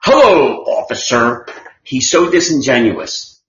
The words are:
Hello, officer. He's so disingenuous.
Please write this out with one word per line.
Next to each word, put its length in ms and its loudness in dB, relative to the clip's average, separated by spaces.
Hello, 600 2
officer. 800 -4
He's 280 -2
so 200 2
disingenuous. 1080 -2